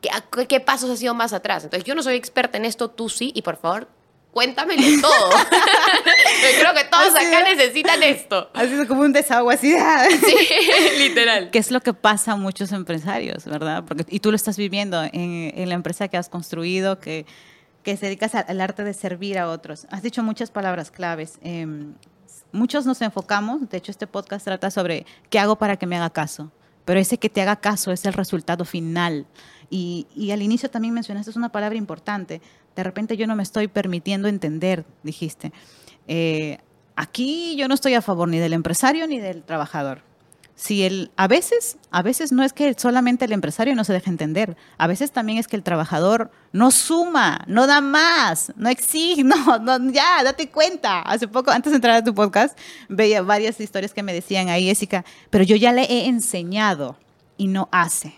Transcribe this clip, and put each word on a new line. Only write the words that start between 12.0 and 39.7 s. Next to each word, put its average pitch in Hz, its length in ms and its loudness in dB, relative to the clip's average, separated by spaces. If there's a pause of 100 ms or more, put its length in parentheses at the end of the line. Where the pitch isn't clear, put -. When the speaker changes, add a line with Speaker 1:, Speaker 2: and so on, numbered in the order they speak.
Speaker 2:
a 202 40 -2
muchos 190 360 -6
empresarios, 180 760 -6
¿verdad? 156 400 -6
Porque, 156 220 -6
y 196 120 -6
tú 214 100 2
lo 220 60 0
estás 208 220 -4
viviendo 196 440 -4
en, 156 80 -6 (440)
en 180 140 -6
la 175 60 -4
empresa 175 340 -6
que 185 100 -6
has 175 100 -6
construido, 185 720 -4
que, 156 240 -10 (580)
que 202 140 -6
se 202 100 -10
dedicas 196 280 -6
a-, 220 60 0
al 190 200 -6
arte 196 240 -4
de 202 80 -6
servir 190 460 -8
a 175 100 -4
otros. 165 420 -12
Has 190 120 -12
dicho 233 200 -6
muchas 220 280 -6
palabras 180 400 -6
claves. 165 520 -10
Em, 156 520 -10 (580)
muchos 247 340 -2
nos 262 160 -2
enfocamos, 214 680 -4
de 185 80 -8
hecho, 170 120 -12
este 208 160 -12
podcast 196 380 -10
trata 190 260 -4
sobre 175 360 -4 (240)
qué 220 80 2
hago 208 180 2
para 202 200 0
que 185 100 -8
me 175 100 -4
haga 170 140 -2
caso. 151 400 -8 (340)
Pero 185 160 2
ese 190 180 -2
que 220 120 -2
te 208 120 -2
haga 202 140 0
caso 202 340 -4
es 180 140 -6
el 196 80 -4
resultado 175 540 -4
final. 165 600 -4 (440)
Y, 175 440 -6
y 196 160 -6
al 208 120 -4
inicio 233 280 -2
también 226 240 -4
mencionaste, 214 360 -8
es 220 60 -12
una 233 140 -4
palabra 208 260 -4
importante. 185 640 -8 (360)
De 185 80 -6
repente 208 320 -6
yo 220 100 -4
no 220 80 -2
me 208 80 -4
estoy 214 240 -4
permitiendo 196 600 -4
entender, 175 560 -4 (180)
dijiste. 156 500 -10 (560)
Eh, 156 500 -4 (360)
aquí 311 600 -6
yo 277 100 -2
no 262 80 2
estoy 269 200 2
a 233 80 2
favor 175 260 -2
ni 165 100 0
del 165 140 0
empresario 262 560 0
ni 277 100 -4
del 185 240 -10
trabajador. 151 600 -6 (520)